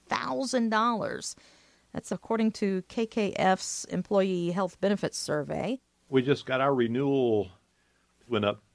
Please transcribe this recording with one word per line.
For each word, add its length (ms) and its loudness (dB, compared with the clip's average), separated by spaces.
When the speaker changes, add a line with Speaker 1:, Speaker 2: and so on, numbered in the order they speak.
Speaker 1:
thousand 600 -2
dollars. 680 -2
That's 180 -8
according 420 0
to 360 -2
K 180 -2
K 300 -2
F's 480 0
Employee 680 0
Health 280 -4
Benefits 380 0
Survey. 600 -4
Speaker 2:
We 120 4
just 240 0
got 160 0
our 140 4
renewal, 760 2
went 180 0
up 160 0